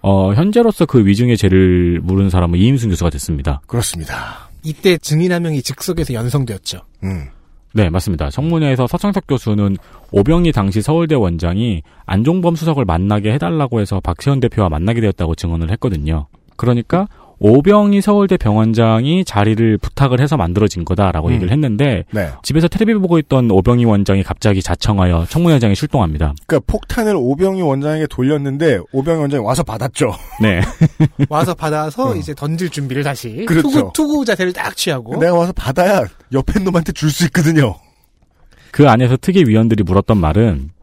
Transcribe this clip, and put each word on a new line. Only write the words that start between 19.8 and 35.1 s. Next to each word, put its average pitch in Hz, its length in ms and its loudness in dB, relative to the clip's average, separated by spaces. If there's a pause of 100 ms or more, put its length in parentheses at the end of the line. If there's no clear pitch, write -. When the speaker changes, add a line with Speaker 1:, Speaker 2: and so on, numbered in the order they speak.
Speaker 1:
해서 147 160 0
만들어진 90 480 0
거다라고 85 420 0
Speaker 2:
음. 82 60 2
Speaker 1:
얘기를 95 180 0
했는데 123 640 0
Speaker 2:
네. 95 160 -4 (140)
Speaker 1:
집에서 160 260 0
텔레비 226 280 0
보고 185 220 2
있던 131 320 2
오병희 120 320 4
원장이 101 400 2
갑자기 95 380 -2
자청하여 90 680 0
청문회장에 147 480 2
출동합니다. 78 580 -2 (140)
Speaker 2:
그러니까 - 240 -2
폭탄을 214 460 -2
오병희 170 440 0
원장에게 151 460 -2
돌렸는데 139 720 0 (140)
오병희 151 260 0
원장이 143 240 -2
와서 131 200 -2
받았죠. 117 500 -4 (280)
Speaker 1:
네. 98 200 2 (340)
Speaker 3:
<laughs> 143 320 0
와서 165 260 -2
받아서 156 580 -4
Speaker 2:
어. 208 40 -4
Speaker 3:
이제 151 180 -8
던질 160 360 -6
준비를 139 340 -6
다시 127 420 -8
Speaker 2:
그렇죠. 233 240 2
Speaker 3:
투구, 269 240 0
투구 294 320 -2
자세를 185 280 -2
딱 - 240 -10
취하고. 127 420 -6